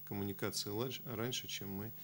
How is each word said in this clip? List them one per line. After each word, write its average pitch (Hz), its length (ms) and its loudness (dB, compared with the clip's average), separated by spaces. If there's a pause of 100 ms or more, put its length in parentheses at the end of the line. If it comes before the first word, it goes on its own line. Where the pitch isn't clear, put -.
коммуникации 101 640 2
ланьш-, 120 360 0
раньше, 120 420 0
чем - 220 -4
мы 101 220 -2 (120)